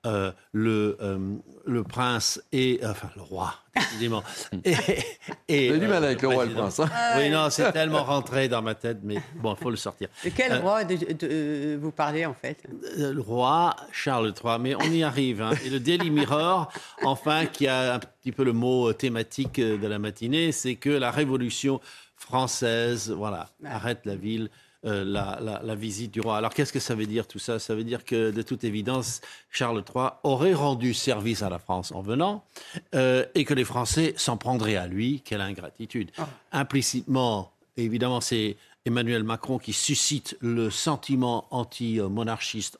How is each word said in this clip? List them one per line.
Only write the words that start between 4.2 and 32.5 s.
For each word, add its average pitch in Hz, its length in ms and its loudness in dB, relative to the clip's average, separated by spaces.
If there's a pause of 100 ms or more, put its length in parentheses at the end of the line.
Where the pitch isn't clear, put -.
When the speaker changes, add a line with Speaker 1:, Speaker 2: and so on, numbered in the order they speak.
Speaker 2:
<laughs> - 220 -8
Speaker 1:
et, 180 100 4 (720)
et, 143 200 4
Speaker 2:
Vous 143 60 4
avez 160 60 4
du 214 60 2
mal 190 160 4
Speaker 1:
euh, 147 40 4
Speaker 2:
avec 127 160 2
le 131 60 4
roi 127 160 4
et 117 40 0
le 113 60 -4
Speaker 1:
président. 110 80 0
Speaker 2:
prince, 98 180 -2
hein ? 156 120 4
Speaker 3:
Ah 233 260 2
ouais. 143 80 4
Speaker 1:
Oui, 147 40 4
non, 156 200 4
c'est 233 220 4
tellement 156 300 2
rentré 135 460 0
dans 117 140 0
ma 110 120 -2
tête, 117 300 -4
mais 104 140 -2 (180)
bon, 113 180 -2
il - 80 -10
faut 127 80 -2
le 110 60 -2
sortir. - 320 -8 (160)
Speaker 3:
De 175 60 -2
quel 254 220 2
Speaker 1:
Euh, - 80 2
Speaker 3:
roi 208 240 2
de, 180 120 0
de, 160 260 -2
euh, 147 580 -2
vous 151 120 -4
parlez, 156 340 0
en 139 80 -4
fait ? 131 240 -10 (400)
Speaker 1:
euh, 143 140 0
le 143 80 -2
roi 127 560 4 (160)
Charles 117 400 0
trois, 117 260 0
mais 127 160 0
on 156 160 0
y 165 140 4
arrive, 127 360 2
hein. 110 120 2 (120)
Et 131 60 -2
le 135 80 0
Daily 170 320 2
Mirror, 151 640 2 (140)
<laughs> - 180 -8
enfin, 151 420 2
qui 139 220 0
a 127 260 2
un 123 60 -2
petit - 320 -8
peu 135 100 0
le 127 100 6
mot, 123 360 4
euh, 110 60 4
thématique, 123 680 -2
euh, 110 180 2
de 104 80 -2
la 104 140 -2
matinée, 120 500 0
c'est 127 240 -2
que - 160 -2
la 127 220 2
Révolution 131 680 0 (360)
française, 117 960 0
voilà, 92 400 -4 (120)
Speaker 3:
Ouais. 151 80 -12
Speaker 1:
arrête 113 360 -4
la 101 100 -4
ville, 107 320 -4 (360)
euh, 101 200 -2
la, 98 360 -2
la, 110 220 -6
la 110 140 -6
visite 104 360 -8
du 113 80 -4
roi. 110 180 0
Alors, 110 160 -2
qu'est-ce 139 180 0
que 131 80 -2
ça 120 140 -2
veut 107 120 -2
dire, 107 220 -2
tout - 100 -14
ça ? 113 200 -4
Ça 110 160 -4
veut 110 100 -2
dire 117 200 -4
que, 113 260 2
de 110 120 -2
toute - 220 -4
évidence, 117 560 -2 (300)
Charles 117 340 0
trois 127 400 -2
aurait 147 300 4
rendu 131 400 2
service 107 480 0
à 98 80 -2
la 87 80 -4
France 92 340 -4
en 95 100 -8
venant, 165 420 -2 (500)